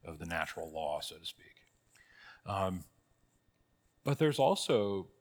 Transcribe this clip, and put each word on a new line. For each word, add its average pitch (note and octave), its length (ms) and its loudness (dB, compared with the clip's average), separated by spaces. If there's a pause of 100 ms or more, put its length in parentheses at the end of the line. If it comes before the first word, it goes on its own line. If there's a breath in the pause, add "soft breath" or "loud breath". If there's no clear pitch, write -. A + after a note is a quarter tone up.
of D#2 160 -12
the E2+ 60 -8
natural D#2+ 440 -2
law, D2+ 300 -4
so E2 160 -10
to E2 100 -16
speak. - 280 -16 (920 loud breath)
Um, F#2+ 380 0 (1200)
but C#3+ 140 0
there's D3+ 200 4
also C#3 720 2 (120)